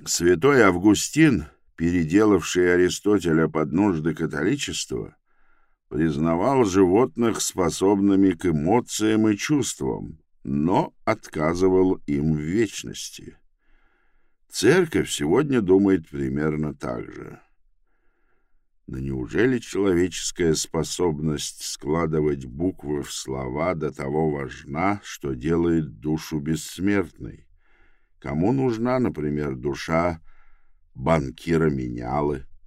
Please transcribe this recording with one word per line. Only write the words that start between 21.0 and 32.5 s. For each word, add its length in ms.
складывать 840
буквы 560
в 100
слова 600
до 180
того 380
важна, 760
что 300
делает 640
душу 400
бессмертной? 1080
Кому 340
нужна, 460
например, 560
душа 640
банкира 760
Менялы? 760